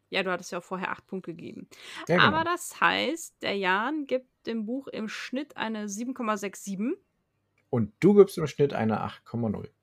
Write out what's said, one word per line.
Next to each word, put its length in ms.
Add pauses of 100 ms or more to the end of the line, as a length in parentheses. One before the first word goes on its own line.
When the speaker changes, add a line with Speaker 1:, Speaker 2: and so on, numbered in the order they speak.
(100)
Speaker 1:
ja, 120
du 80
hattest 220
ja 60
auch 60
vorher 260
acht 160
Punkte 280
gegeben. 340 (380)
Speaker 2:
Ja, 100
genau. 120
Speaker 1:
Aber 160
das 360
heißt, 640
der 140
Jan 500
gibt 220 (180)
dem 200
Buch 220
im 200
Schnitt 480
eine 320
sieben 240
Komma 240
sechs 280
sieben. 320 (760)
Speaker 2:
Und 300
du 140
gibst 220
im 100
Schnitt 280
eine 260
acht 240
Komma 240
null. 220 (120)